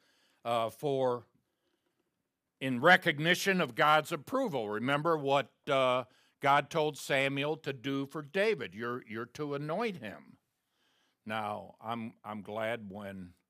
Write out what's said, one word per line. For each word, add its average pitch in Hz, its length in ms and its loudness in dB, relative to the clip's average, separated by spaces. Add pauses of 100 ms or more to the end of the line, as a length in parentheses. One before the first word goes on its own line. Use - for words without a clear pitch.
(460)
uh, 117 260 0
for, 131 540 0 (1300)
in 131 220 -4
recognition 175 800 4
of 143 140 -2
God's 151 360 4
approval. 160 560 -2
Remember 143 480 0
what, 139 360 2 (180)
uh, 127 360 2 (360)
God 143 300 4
told 151 260 0
Samuel 139 600 0
to 147 160 -8
do 139 340 -4
for 156 160 -10
David. 147 500 -2
You're, 120 340 -6
you're 113 260 -8
to 147 200 -8
anoint 165 440 -4
him. 85 400 -14 (840)
Now, 104 560 -8
I'm, 113 340 -6 (120)
I'm 107 160 -10
glad 110 480 -6
when, 98 400 -12 (200)